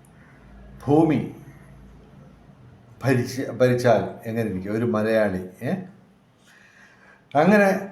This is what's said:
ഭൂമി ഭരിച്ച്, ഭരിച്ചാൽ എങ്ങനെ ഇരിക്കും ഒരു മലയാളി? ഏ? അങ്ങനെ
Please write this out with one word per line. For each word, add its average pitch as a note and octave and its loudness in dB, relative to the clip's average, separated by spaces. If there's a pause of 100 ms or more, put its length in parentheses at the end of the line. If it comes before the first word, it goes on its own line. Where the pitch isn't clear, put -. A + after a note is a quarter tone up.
(840)
ഭൂമി D3+ 2 (1800)
ഭരിച്ച്, B2 -2 (160)
ഭരിച്ചാൽ A#2+ 4 (280)
എങ്ങനെ A2+ -4
ഇരിക്കും F#2 -6
ഒരു A#2 -2
മലയാളി? G#2+ 0 (280)
ഏ? E3+ -2 (1700)
അങ്ങനെ G3 4 (220)